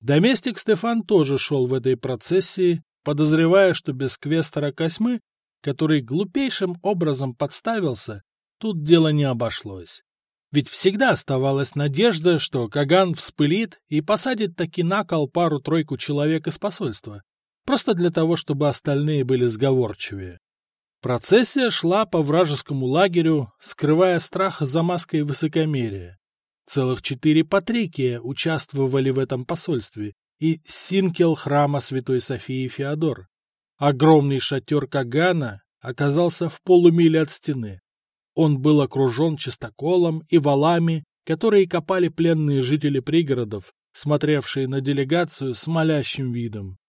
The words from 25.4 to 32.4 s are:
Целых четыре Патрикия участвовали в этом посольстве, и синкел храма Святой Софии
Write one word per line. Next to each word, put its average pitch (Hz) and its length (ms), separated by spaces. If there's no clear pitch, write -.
Целых 127 360
четыре 151 420
Патрикия 175 760
участвовали 135 880
в 131 80
этом 127 260
посольстве, 117 680
и 160 260
синкел 180 720
храма 143 460
Святой 131 400
Софии 131 480